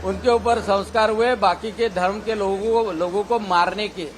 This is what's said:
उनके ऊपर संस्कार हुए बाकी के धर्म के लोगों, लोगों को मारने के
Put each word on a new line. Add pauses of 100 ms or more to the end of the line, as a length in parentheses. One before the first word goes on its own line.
उनके
ऊपर
संस्कार
हुए
बाकी
के
धर्म
के
लोगों,
लोगों
को
मारने
के